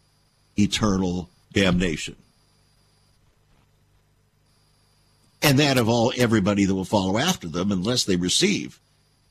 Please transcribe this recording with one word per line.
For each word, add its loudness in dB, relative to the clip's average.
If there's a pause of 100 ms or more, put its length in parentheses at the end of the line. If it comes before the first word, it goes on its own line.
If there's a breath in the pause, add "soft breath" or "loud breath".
(560)
eternal -2 (240)
damnation. 0 (3250)
And 4
that 2
of 2
all, 2
everybody 2
that 2
will -4
follow 0
after -2
them -4
unless -2
they 0
receive -2 (500)